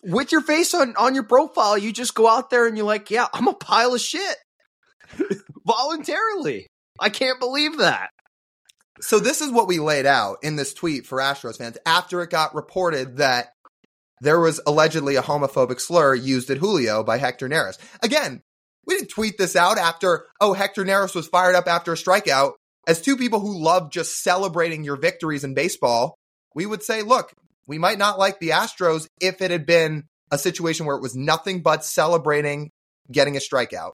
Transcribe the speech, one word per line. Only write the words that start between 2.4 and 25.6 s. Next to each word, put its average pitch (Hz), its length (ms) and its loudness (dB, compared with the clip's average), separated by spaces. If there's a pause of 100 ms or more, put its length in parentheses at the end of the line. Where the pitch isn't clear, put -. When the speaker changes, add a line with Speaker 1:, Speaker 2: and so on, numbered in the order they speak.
Speaker 1:
there 240 160 4
and 220 100 -2
you're 214 100 -2
like, 208 240 -2
"Yeah, 226 220 0
I'm - 160 0
a 359 60 0
pile 240 400 2
of 240 80 -2
shit." 370 340 -6 (800)
<laughs> - 480 -6
Voluntarily. 302 1000 -2 (340)
I 208 80 0
can't 254 320 -2
believe 294 380 -2
that. 131 320 0 (920)
Speaker 2:
So - 180 2
this 240 220 0
is 294 100 -4
what 240 160 2
we 180 140 0
laid 147 260 0
out 113 360 2
in 151 140 -4
this 139 160 -6
tweet 151 340 -6
for 131 120 -6
Astros 135 400 -4
fans 117 260 -14
after 175 380 0
it 170 80 -8
got 156 240 -2
reported 147 600 -4
that 131 320 0 (720)
there 147 180 4
was 165 280 2
allegedly 151 500 2
a 127 60 2
homophobic 135 580 -2
slur 156 340 4
used 127 360 -2
at 135 80 -2
Julio 131 440 0
by 113 160 0
Hector 127 300 -4
Neris. 143 280 -2 (260)
Again, 233 380 -2 (460)
we - 80 -2
didn't 370 160 -6
tweet 214 260 -6
this 185 200 0
out 185 220 4
after, 170 480 0 (140)
oh, 202 120 4
Hector 196 320 -2
Neris 196 300 0
was 185 120 -6
fired 180 300 4
up 175 100 4
after 170 260 0
a 160 40 -4
strikeout. 147 560 2 (340)
As 165 140 2
two 277 160 0
people 233 240 0
who 202 220 -6
love 165 280 2
just - 320 -6
celebrating 170 600 0
your 143 120 -4
victories 151 460 -2
in 139 120 -8
baseball, 135 600 0 (400)